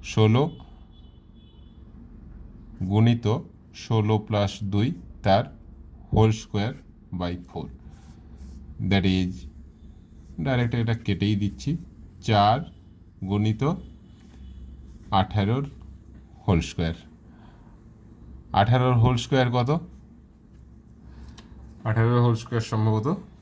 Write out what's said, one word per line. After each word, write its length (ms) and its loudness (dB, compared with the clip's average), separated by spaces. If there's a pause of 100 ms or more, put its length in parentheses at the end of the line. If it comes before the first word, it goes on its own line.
ষোলো 540 2 (2250)
গুণিত 540 4 (380)
ষোলো 540 0
plus 200 0 (140)
দুই, 280 0 (320)
তার 360 2 (540)
whole 200 4
square 400 -6 (460)
by 120 -4
four। 360 -12 (1200)
That 160 2
is, 280 2 (1080)
ডাইরেক্ট 340 0
এটা 180 0
কেটেই 420 0
দিচ্ছি, 420 -4 (440)
চার 380 4 (680)
গুণিত 380 0 (1500)
আঠারোর 580 0 (800)
whole 180 2
square। 300 -4 (1600)
আঠারোর 420 4
whole 220 4
square 360 2
কত? 180 0 (2000)
আঠারোর 400 2
whole 220 2
square 180 -2
সম্ভবত 540 0 (240)